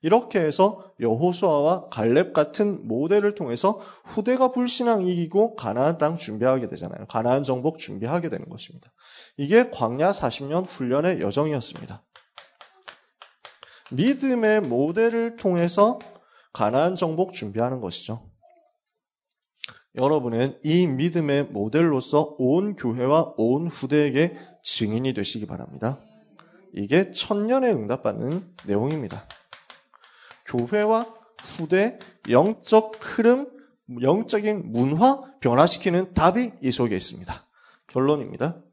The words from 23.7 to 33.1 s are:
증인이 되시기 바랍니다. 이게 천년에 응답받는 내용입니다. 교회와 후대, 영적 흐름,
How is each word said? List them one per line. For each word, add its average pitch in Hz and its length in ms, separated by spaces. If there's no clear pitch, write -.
증인이 120 500
되시기 104 320
바랍니다. - 540
이게 139 380
천년에 226 600
응답받는 120 840
내용입니다. 110 600
교회와 208 680
후대, 185 420
영적 220 760
흐름, 247 500